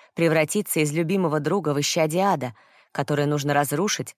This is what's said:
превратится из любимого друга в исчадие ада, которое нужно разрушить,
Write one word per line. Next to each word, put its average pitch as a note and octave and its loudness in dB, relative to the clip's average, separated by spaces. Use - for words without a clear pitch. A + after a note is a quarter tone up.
превратится D#3+ 0
из D3+ 2
любимого D#3+ 0
друга D3+ -2
в C#3+ 0
исчадие D#3+ 0
ада, C#3+ 0
которое D3 -2
нужно D3 0
разрушить, C#3+ -2